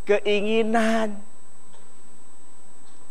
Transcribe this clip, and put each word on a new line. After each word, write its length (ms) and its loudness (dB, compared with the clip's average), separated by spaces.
keinginan. 1120 2